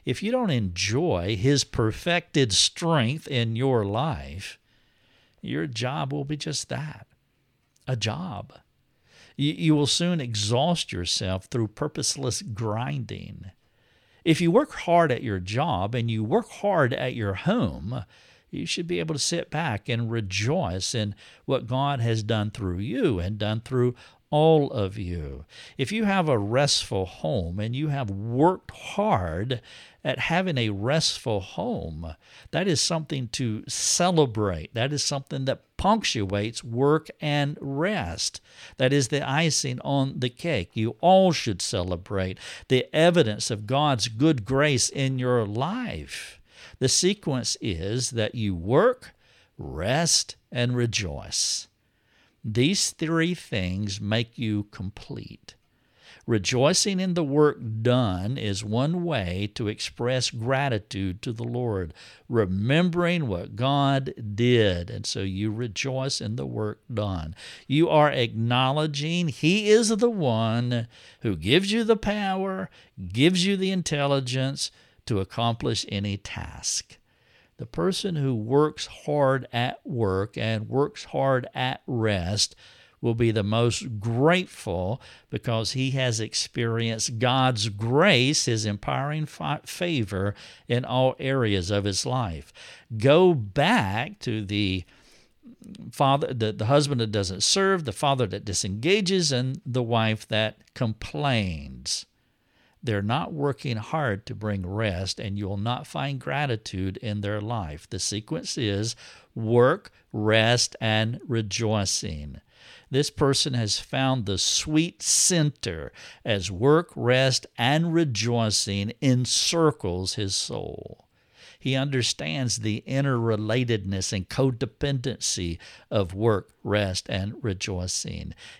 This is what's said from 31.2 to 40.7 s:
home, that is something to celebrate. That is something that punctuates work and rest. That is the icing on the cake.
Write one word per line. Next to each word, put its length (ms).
home, 760
that 160
is 140
something 480
to 400
celebrate. 1080
That 180
is 120
something 400
that 320
punctuates 880
work 460
and 400
rest. 800
That 160
is 160
the 180
icing 580
on 340
the 120
cake. 440